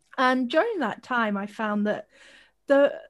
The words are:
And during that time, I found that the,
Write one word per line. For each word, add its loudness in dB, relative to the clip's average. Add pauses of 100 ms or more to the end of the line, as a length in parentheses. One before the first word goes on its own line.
(180)
And 0
during 0
that -4
time, -2
I -8
found -4
that -4 (580)
the, 4 (180)